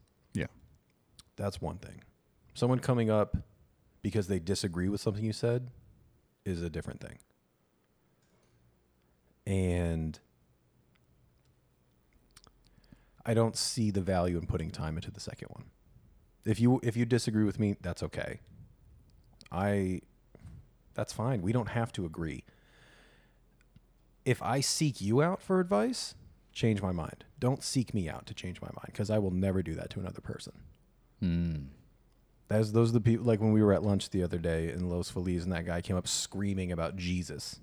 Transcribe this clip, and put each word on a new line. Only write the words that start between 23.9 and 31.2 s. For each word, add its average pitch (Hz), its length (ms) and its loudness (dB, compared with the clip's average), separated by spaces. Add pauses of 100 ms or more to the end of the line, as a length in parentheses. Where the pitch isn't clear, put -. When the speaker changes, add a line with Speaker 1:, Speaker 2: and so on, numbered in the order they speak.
Speaker 2:
If 123 180 2
I 131 180 0
seek 143 400 0
you 110 220 4
out 180 180 0
for 185 200 0
advice, 208 560 -2 (360)
change 107 300 2
my 95 100 0
mind. 82 320 -6 (140)
Don't 127 240 0
seek - 320 -2
me 92 140 0
out 71 180 -10
to 104 80 -12
change 90 260 -8
my - 140 -10
mind, - 200 -14
'cause 104 160 -2
I 107 80 2
will 98 120 0
never 92 320 2
do 80 140 -4
that - 140 -8
to 98 100 -10
another 92 200 -10
person. - 320 -10 (680)